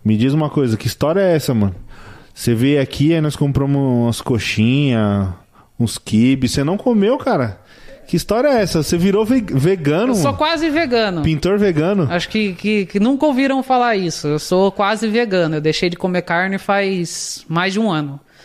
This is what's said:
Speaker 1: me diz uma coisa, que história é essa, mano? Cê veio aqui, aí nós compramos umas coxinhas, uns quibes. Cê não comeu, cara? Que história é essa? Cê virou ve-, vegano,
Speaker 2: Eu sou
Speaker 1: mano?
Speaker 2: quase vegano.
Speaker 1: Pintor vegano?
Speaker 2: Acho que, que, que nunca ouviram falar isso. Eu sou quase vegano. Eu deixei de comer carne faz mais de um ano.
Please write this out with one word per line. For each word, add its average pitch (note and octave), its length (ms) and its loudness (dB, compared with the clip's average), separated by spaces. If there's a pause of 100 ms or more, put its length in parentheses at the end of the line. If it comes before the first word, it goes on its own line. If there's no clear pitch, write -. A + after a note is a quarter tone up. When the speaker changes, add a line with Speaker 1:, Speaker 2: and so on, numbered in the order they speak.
Speaker 1:
me G#2+ 140 2
diz C3 160 2
uma D3+ 160 0
coisa, B2+ 280 0
que - 100 -6
história D3+ 340 0
é F3+ 140 4
essa, C#3 180 0
mano? G2+ 220 0 (580)
Cê - 200 -2
veio C#3 280 2
aqui, C#3+ 320 0
aí E3 80 2
nós D3+ 140 -2
compramos C#3 440 0
umas A#2+ 420 0
coxinhas, A2 1040 0 (520)
uns A2+ 180 -2
quibes. B2+ 540 2
Cê C#3+ 120 -2
não E3+ 140 0
comeu, A3+ 400 2
cara? C3+ 420 -2 (480)
Que - 100 -2
história A#3 320 0
é B3 120 4
essa? E3 220 0
Cê F3 140 0
virou G3 260 2
ve-, A#3+ 180 2
vegano, F3 680 0
Speaker 2:
Eu A#3+ 40 0
sou F#3 100 0
Speaker 1:
mano? C#4 120 0
Speaker 2:
quase D#4+ 320 0
vegano. A#3 520 0
Speaker 1:
Pintor D#3+ 360 0
vegano? F3+ 540 2
Speaker 2:
Acho F3 180 -2
que, G#3 240 -2
que, G3+ 340 -2
que G3+ 120 -4
nunca C4+ 260 2
ouviram C4+ 380 2
falar B3 320 2
isso. F3 320 -4
Eu D3 120 0
sou F#3 320 2
quase G#3+ 360 0
vegano. F#3 500 0
Eu D3+ 40 -2
deixei D#3 280 0
de F3 60 -4
comer F3+ 280 -2
carne F#3 340 -2
faz F#3+ 880 -4
mais F3 260 0
de G3+ 60 -2
um A3 120 0
ano. D3 280 -4 (260)